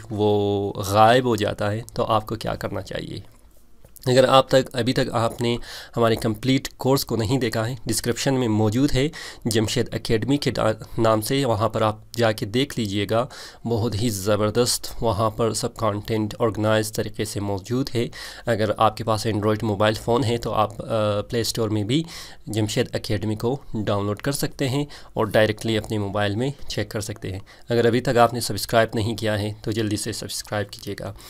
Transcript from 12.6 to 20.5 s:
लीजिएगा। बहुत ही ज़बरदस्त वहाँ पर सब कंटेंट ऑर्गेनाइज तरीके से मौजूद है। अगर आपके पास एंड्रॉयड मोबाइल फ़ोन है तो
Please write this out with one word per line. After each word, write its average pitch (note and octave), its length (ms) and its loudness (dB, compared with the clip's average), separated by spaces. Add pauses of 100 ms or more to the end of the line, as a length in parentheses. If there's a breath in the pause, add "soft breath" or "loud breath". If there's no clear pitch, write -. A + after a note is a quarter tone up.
लीजिएगा। G#2+ 520 0 (380 loud breath)
बहुत A2+ 280 0
ही A#2 140 0
ज़बरदस्त G#2+ 960 0
वहाँ A2 260 2
पर A2 240 0
सब - 200 -4
कंटेंट G#2+ 680 -2
ऑर्गेनाइज G#2+ 520 2
तरीके G#2+ 320 -4
से G#2 140 -6
मौजूद G2+ 540 -2
है। A#2+ 160 -2 (380 loud breath)
अगर G#2+ 320 2
आपके A2 240 2
पास G#2+ 220 -2
एंड्रॉयड G#2+ 380 0
मोबाइल G#2+ 320 2
फ़ोन A#2+ 280 2
है A#2 140 0
तो A#2 140 -4